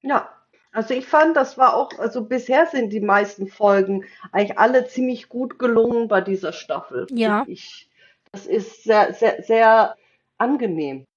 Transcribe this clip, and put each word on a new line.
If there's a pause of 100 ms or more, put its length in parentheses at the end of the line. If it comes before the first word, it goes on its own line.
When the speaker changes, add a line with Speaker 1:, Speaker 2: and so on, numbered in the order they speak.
Speaker 1:
Ja, (440)
also
ich
fand,
das
war
auch,
also
bisher
sind
die
meisten
Folgen (280)
eigentlich
alle
ziemlich
gut
gelungen
bei
dieser
Staffel,
Speaker 2:
Ja.
Speaker 1:
find
ich. (440)
Das
ist
sehr,
sehr,
sehr (440)
angenehm. (120)